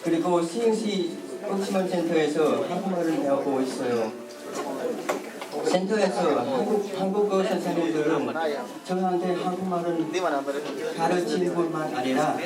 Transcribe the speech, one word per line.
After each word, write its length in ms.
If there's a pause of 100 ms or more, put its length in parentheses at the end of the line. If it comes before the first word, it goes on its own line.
그리고 400
시흥시 720 (300)
복지만 400
센터에서 800
한국말을 540
배우고 400
있어요. 500 (1500)
센터에서 720
한국, 600
한국어 440
선생님들은 920 (520)
저한테 500
한국말은 760 (840)
가르칠 560
뿐만 420
아니라 500